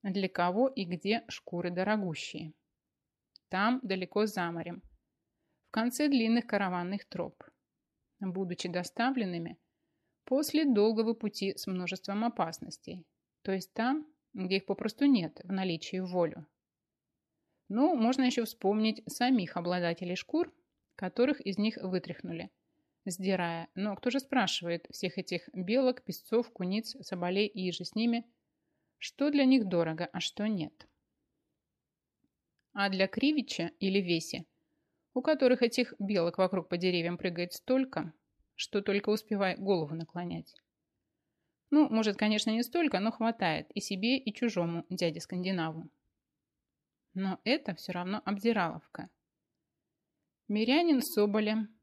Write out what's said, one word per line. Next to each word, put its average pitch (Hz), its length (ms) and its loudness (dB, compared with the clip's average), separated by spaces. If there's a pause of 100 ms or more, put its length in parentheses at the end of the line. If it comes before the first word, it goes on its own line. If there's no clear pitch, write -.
Для 190 260 -2
кого 185 400 2
и 202 160 -4
где 196 420 -2
шкуры 175 440 -6
дорогущие? 185 800 -4 (960)
Там, 220 340 2
далеко 190 440 0
за 180 240 -2
морем, 170 300 -8 (880)
в - 40 -18
конце 240 360 0
длинных 233 400 4
караванных 190 580 -2
троп, - 380 -8 (760)
будучи 180 500 -6
доставленными 180 880 -2 (680)
после 294 420 2
долгого 220 480 4
пути 202 440 -4
с - 100 -8
множеством 190 560 -4
опасностей, 175 840 -4 (360)
то 196 100 -4
есть 190 220 -6
там, 269 320 -2 (280)
где 190 240 -2
их 190 100 -2
попросту 214 380 -2
нет 196 380 4
в 180 80 -8
наличии 185 460 -2
в 185 100 -4
волю. 170 380 0 (1200)
Ну, 285 260 4
можно 254 280 4
ещё 247 220 2
вспомнить 214 640 0
самих 240 500 2
обладателей 175 580 -2
шкур, - 380 -2 (420)
которых 240 460 0
из 190 160 -4
них 214 200 0
вытряхнули, 180 760 -6 (540)
сдирая. 175 680 -2
Но 202 200 -4
кто - 140 -2
же 262 100 0
спрашивает 175 720 -2
всех - 260 -4
этих 175 360 -6
белок, 247 500 0
песцов, - 480 -2
куниц, 190 500 -4
соболей 185 460 0
и 185 220 -4
иже 170 140 -8
с - 120 -12
ними, 233 300 0 (720)
что - 320 -2
для 277 140 4
них 254 200 6
дорого, 170 480 0
а 175 60 -6
что - 280 -4
нет? 175 400 -4 (1900)
А 202 160 2
для 190 180 2
Кривича 233 720 0
или 196 200 4
Веси, 170 460 -2 (680)
у 254 80 0
которых 254 420 4
этих 233 360 0
белок 190 380 0
вокруг 185 320 0
по 175 80 -2
деревьям 175 400 0
прыгает 175 360 -4
столько, 262 600 -2 (420)
что - 260 -4
только 101 280 0
успевай 104 460 0
голову 156 380 0
наклонять. 170 600 -8 (1120)
Ну, 294 200 6
может, 214 280 2
конечно, - 340 2
не 226 120 0
столько, 302 360 0
но 214 120 0
хватает 175 600 -2
и - 80 -4
себе, 220 360 0
и 247 160 -4
чужому 170 560 -2
дяде 170 300 -2
Скандинаву. 170 720 -4 (1200)
Но 190 300 -4
это 233 320 -2
всё - 180 -10
равно 185 320 -4
обдираловка. 196 840 -2 (1400)
Мирянин 254 540 4
Соболя, 214 680 2 (160)